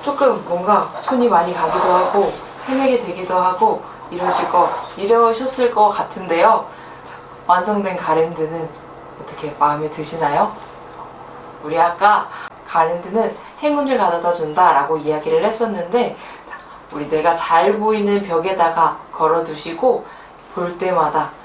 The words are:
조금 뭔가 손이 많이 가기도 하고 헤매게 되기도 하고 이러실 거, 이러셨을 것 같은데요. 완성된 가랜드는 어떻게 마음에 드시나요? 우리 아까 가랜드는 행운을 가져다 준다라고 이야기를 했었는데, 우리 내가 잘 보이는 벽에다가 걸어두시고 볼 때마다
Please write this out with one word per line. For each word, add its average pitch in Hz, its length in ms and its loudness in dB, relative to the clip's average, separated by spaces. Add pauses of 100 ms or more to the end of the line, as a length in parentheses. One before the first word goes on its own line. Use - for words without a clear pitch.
조금 247 420 0
뭔가 185 460 2 (100)
손이 240 280 2
많이 180 240 4
가기도 - 320 0
하고 185 480 2 (340)
헤매게 262 360 2
되기도 180 340 -4
하고 - 460 2 (260)
이러실 175 400 -2
거, - 200 4 (280)
이러셨을 233 760 2
것 214 160 6
같은데요. 185 800 2 (800)
완성된 190 480 0
가랜드는 160 760 -2 (520)
어떻게 147 360 -10
마음에 147 320 0
드시나요? 160 640 -2 (1080)
우리 160 160 -4
아까 175 480 4 (400)
가랜드는 175 680 0 (220)
행운을 285 380 0
가져다 175 340 0
준다라고 156 680 2
이야기를 151 480 0
했었는데, 220 720 -2 (720)
우리 147 180 -8
내가 160 260 2
잘 190 420 2
보이는 208 460 2
벽에다가 170 760 0 (160)
걸어두시고 165 920 0 (500)
볼 180 220 -6
때마다 175 520 0 (140)